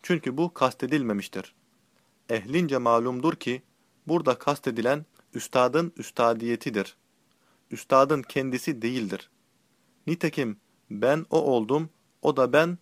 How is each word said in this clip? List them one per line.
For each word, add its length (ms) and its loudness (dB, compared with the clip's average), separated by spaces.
Çünkü 340 -2
bu 180 -2
kastedilmemiştir. 1000 -2
Ehlince 500 0
malumdur 560 2
ki, 280 -6
burada 320 0
kastedilen 680 -2
üstadın 640 0
üstadiyetidir. 1000 -2
Üstadın 520 4
kendisi 600 -4
değildir. 480 -4
Nitekim 500 -4
ben 400 0
o 80 2
oldum, 520 0
o 140 2
da 160 2
ben 300 2